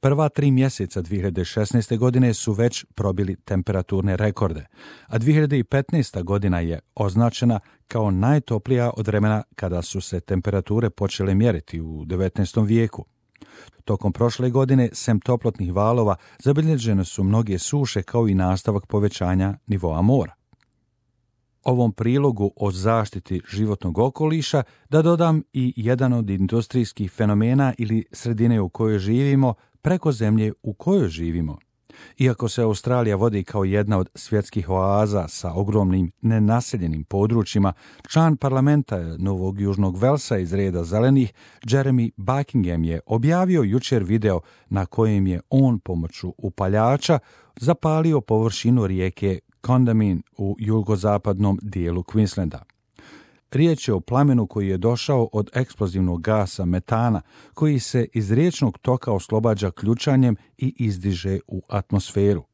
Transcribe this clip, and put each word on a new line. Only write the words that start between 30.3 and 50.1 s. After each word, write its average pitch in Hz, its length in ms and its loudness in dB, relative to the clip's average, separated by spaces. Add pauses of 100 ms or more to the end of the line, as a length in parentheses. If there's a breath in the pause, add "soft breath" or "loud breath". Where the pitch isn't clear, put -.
u 104 100 -8
kojoj 180 340 0
živimo. 82 500 -4 (600 loud breath)
Iako 123 320 0
se - 120 -4
Australija 113 540 0
vodi 101 280 0
kao 101 200 -2
jedna 101 340 0
od 92 180 0
svjetskih 101 540 -4
oaza 98 580 0
sa 82 260 -10
ogromnim 92 580 0 (100)
nenaseljenim 107 800 0
područjima, 101 720 0 (340 loud breath)
član 160 300 2
parlamenta 131 800 0
Novog 95 420 -4
Južnog 98 380 0
Velsa 127 400 0
iz 90 160 -4
reda 95 300 -2
zelenih, 120 500 2 (300 loud breath)
Jeremy 127 540 0
Buckingham, 98 680 -2
je 82 220 -2
objavio 160 580 2
jučer 110 400 0
video 101 360 0 (300 soft breath)
na 98 160 -2
kojem 104 420 2
je 90 220 -2
on 131 300 4
pomoću 87 580 -8
upaljača 107 840 0 (400 soft breath)
zapalio 156 640 2
površinu 110 640 2
rijeke 92 520 -2 (260)
Condamin 110 580 2 (140)